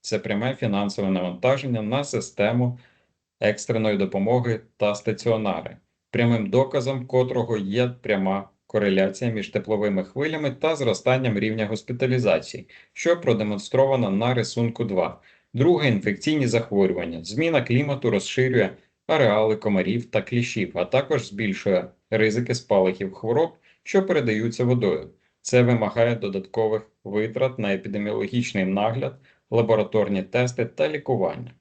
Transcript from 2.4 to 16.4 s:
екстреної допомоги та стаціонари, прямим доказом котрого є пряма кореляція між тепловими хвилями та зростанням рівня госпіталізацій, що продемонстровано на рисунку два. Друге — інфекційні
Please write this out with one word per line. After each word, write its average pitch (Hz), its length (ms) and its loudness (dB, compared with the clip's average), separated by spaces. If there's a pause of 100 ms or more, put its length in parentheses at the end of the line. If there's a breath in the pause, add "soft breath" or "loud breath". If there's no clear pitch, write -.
екстреної 107 560 0
допомоги 107 640 0 (160)
та 104 180 0
стаціонари, 104 840 -2 (340)
прямим 113 400 2
доказом 131 560 0
котрого 127 500 0
є 104 320 0
пряма 98 600 -2 (180)
кореляція 101 640 0
між 107 180 -6
тепловими 104 560 -2
хвилями 151 460 -4
та 156 260 -2
зростанням 127 640 0
рівня 110 280 0
госпіталізацій, 117 1000 -2 (240 loud breath)
що 170 280 0
продемонстровано 113 880 2
на 117 240 2
рисунку 117 500 -2
два. 90 360 -2 (340 soft breath)
Друге — 151 340 4
інфекційні 117 580 0